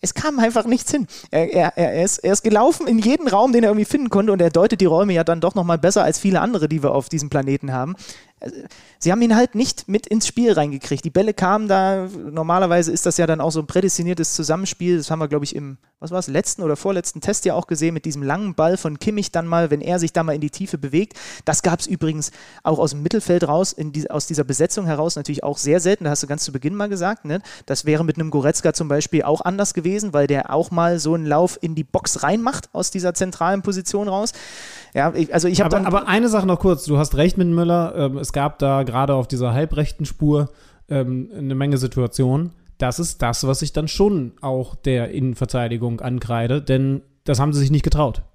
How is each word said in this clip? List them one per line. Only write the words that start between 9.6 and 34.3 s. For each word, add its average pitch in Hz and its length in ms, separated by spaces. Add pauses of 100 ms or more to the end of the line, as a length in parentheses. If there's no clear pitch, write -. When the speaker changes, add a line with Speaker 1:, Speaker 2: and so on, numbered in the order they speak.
Speaker 1:
mit 202 200
ins 220 200
Spiel 233 240
reingekriegt. 147 540
Die 160 40
Bälle 208 240
kamen 208 340
da, 190 400 (220)
normalerweise 170 600
ist - 140
das 170 120
ja 170 80
dann 160 160
auch 160 100
so 156 100
ein 151 60
prädestiniertes 175 680
Zusammenspiel. 170 640
Das 147 120
haben 156 100
wir, 151 100
glaub 147 120
ich, 143 140
im, 139 220 (220)
was 165 120
war's, 180 160
letzten 156 340
oder 151 140
vorletzten 180 460
Test - 240
ja 175 100
auch 156 100
gesehen, 165 280
mit 156 120
diesem 147 160
langen 170 320
Ball 165 240
von 151 220
Kimmich 208 320
dann 170 160
mal, 170 240
wenn 147 100
er 180 180
sich 165 140
da 175 80
mal 156 140
in 151 60
die 151 80
Tiefe - 280
bewegt. 143 400 (280)
Das - 180
gab's 170 240
übrigens 156 440 (300)
auch 156 160
aus 147 140
dem 143 120
Mittelfeld 175 440
raus, 165 240
in 151 220
die, 151 180
aus 143 160
dieser 151 160
Besetzung 156 420
heraus 160 300
natürlich 147 280
auch 143 140
sehr 156 220
selten. 185 240
Da 151 80
hast 147 100
du 139 60
ganz 143 160
zu - 80
Beginn 135 240
mal 208 140
gesagt, 196 360
ne? 156 140 (260)
Das - 200
wäre 151 180
mit 156 140
einem 160 140
Goretzka 151 420
zum 160 160
Beispiel 151 340
auch 151 180
anders 196 320
gewesen, 190 400
weil 143 140
der 143 260
auch 165 180
mal 170 280
so 156 160
einen 160 100
Lauf 151 360
in 160 120
die 156 120
Box - 360
reinmacht 226 520
aus - 180
dieser 180 220
zentralen 185 480
Position 202 480
raus. 202 240 (600)